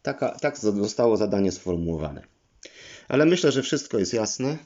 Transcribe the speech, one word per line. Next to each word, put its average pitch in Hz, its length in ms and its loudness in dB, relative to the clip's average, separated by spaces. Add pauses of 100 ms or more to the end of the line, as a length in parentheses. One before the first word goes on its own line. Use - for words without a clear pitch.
Taka, - 380 -6
tak 143 180 -4
zo-, 104 220 0
zostało 107 380 2
zadanie 98 340 2
sformułowane. 82 720 -4 (840)
Ale 143 180 4
myślę, 165 260 4
że 131 100 0
wszystko 135 380 -2
jest 92 140 0
jasne. 127 520 -2